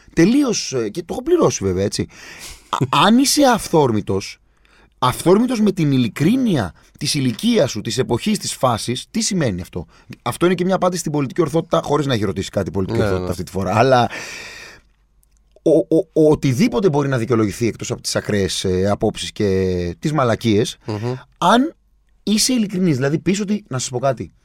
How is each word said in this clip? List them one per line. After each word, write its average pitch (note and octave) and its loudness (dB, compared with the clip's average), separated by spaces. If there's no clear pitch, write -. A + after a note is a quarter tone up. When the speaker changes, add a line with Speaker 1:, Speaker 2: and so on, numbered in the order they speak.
Speaker 1:
Τελείως, A#3 2
ε, A2+ -2
και C3 -8
το E3+ -12
έχω B3 -6
πληρώσει D#4+ 2
βέβαια, F#2+ 0
έτσι. G2 -2
Α, - -2
Speaker 2:
<laughs> D#3+ 6
Speaker 1:
αν A3 6
είσαι C#4 2
αυθόρμητος, C3 0
αυθόρμητος G#3+ 2
με G#3 4
την D3+ 0
ειλικρίνεια C#3 0
της D3 -4
ηλικίας C3+ 0
σου, G#2+ -6
της G#2+ -4
εποχής, A#2+ -2
της - -8
φάσης, A#2+ -2
τι A3+ -2
σημαίνει C#3 -2
αυτό; E2+ -10
Αυτό B2 -2
είναι F#3 2
και F3 -2
μια F#3 2
απάντηση F3+ 0
στην D#3+ -6
πολιτική C#3+ -2
ορθότητα, E3 0
χωρίς D3 0
να C3+ 0
έχει G#2 0
ρωτήσει F#2+ -4
κάτι F#2+ -2
η - -6
πολιτική F#2+ -2
Speaker 2:
Ναι, A2+ 2
Speaker 1:
ορθότητα F#2 0
Speaker 2:
ναι. F2+ -4
Speaker 1:
αυτή F2+ -6
τη - -12
φορά. F#2+ -2
Αλλά B2 4
ο, D#3+ 2
ο, - 4
ο, D#3 4
οτιδήποτε F#3 2
μπορεί C#3+ 0
να C3+ 0
δικαιολογηθεί A2+ 0
εκτός - -6
από A2 -6
τις - -6
ακραίες, G2 -2
ε, F#2 0
απόψεις G#2+ -2
και F#2 0
τις D#3 -2
μαλακίες, A2+ 0
Speaker 2:
Μμμ. A2+ -6
Speaker 1:
αν A#3 2
είσαι G#3+ 0
ειλικρινής, F#3 0
δηλαδή C#3 0
πεις F#3+ 0
ότι, G#3 -4
να C3 -6
σας - -6
πω B2 -6
κάτι, A#2 -4